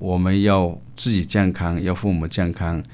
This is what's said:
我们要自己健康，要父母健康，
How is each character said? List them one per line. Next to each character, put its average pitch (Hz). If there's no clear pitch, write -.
我 92
们 92
要 95
自 -
己 98
健 95
康， 85
要 92
父 101
母 82
健 87
康， 82